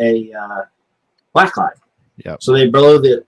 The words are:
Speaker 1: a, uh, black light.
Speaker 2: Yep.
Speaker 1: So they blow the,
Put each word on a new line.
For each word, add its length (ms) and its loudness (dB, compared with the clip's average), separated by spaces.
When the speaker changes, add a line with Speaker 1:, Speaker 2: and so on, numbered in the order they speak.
Speaker 1:
a, 320 -4
uh, 300 -14
black 240 0
light. 180 -6
Speaker 2:
Yep. 180 -14
Speaker 1:
So 100 -2
they 160 2
blow 300 4
the, 300 0